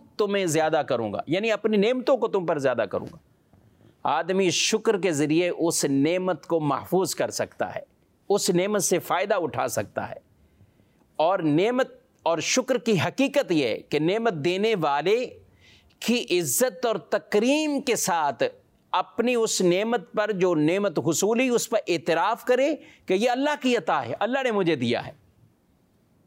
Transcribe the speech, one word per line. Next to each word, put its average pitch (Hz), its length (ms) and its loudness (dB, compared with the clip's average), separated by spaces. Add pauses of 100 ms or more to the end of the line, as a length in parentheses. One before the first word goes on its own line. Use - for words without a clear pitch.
(160)
تمہیں 202 300 0
زیادہ 156 420 2
کروں 117 240 -2
گا، 98 140 -4
یعنی 202 260 0
اپنی 214 240 0
نعمتوں 247 400 2
کو 233 120 -2
تم 180 180 -2
پر 165 120 0
زیادہ 127 320 0
کروں - 160 -4
گا۔ - 100 -16 (840)
آدمی 170 480 0
شکر 214 500 0
کے 175 120 0
ذریعے 156 360 2
اس 165 360 -2
نعمت 160 600 0
کو 170 140 0
محفوظ 147 540 0
کر 120 160 -2
سکتا - 440 -6
ہے، - 60 -10 (480)
اس 202 220 2
نعمت 190 320 0
سے 180 160 0
فائدہ 185 360 -2
اٹھا 135 340 -2
سکتا 104 420 -6
ہے۔ - 60 -14 (1000)
اور 175 220 2
نعمت 196 500 2 (340)
اور 165 160 0
شکر 247 400 0
کی 226 140 0 (140)
حقیقت 240 460 0
یہ 139 160 2
ہے 101 100 -2
کہ - 200 -4
نعمت 214 340 2
دینے 185 480 0
والے 156 580 0 (600)
کی 220 420 0
عزت 247 460 -2
اور 220 100 0
تکریم 269 840 0
کے 233 160 0
ساتھ 151 460 -2 (500)
اپنی 220 420 0
اس 226 260 0
نعمت 190 520 0
پر، 214 200 0
جو 180 220 2
نعمت 165 440 0
حصولی، 202 500 0
اس 240 220 0
پر 226 80 0 (100)
اعتراف 180 560 0
کرے 269 320 2 (300)
کہ 185 80 0
یہ 220 160 2
اللہ 285 320 -2
کی 247 140 2
عطا 156 300 0
ہے، 120 140 -6
اللہ 240 220 0
نے 254 80 0
مجھے 180 260 2
دیا 117 300 -2
ہے۔ - 60 -14 (1120)